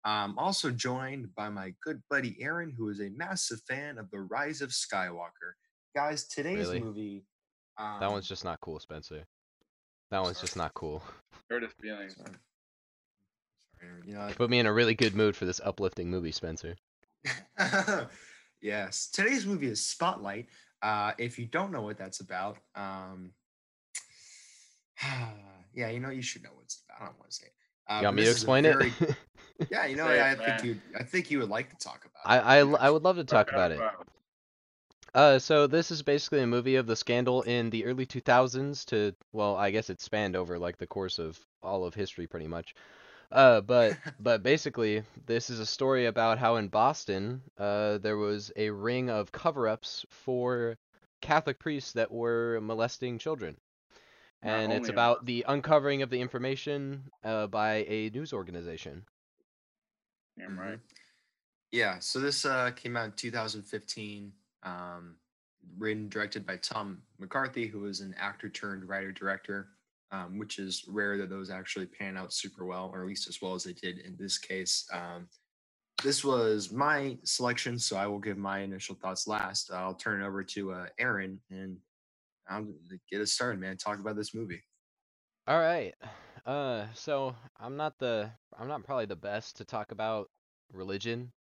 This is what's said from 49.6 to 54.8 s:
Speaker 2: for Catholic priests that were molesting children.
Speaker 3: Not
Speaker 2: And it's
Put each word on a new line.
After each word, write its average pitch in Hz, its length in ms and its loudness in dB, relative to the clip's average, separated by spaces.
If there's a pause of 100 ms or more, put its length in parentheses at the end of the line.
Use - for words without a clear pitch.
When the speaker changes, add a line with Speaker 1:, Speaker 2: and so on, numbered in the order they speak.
Speaker 2:
for 123 640 -2 (460)
Catholic 151 360 2
priests 147 360 -6
that 113 180 2
were 117 480 0
molesting 113 580 -2
children. 113 380 -6 (880)
Speaker 3:
Not 104 80 -2
Speaker 2:
And 110 200 0
it's 123 80 2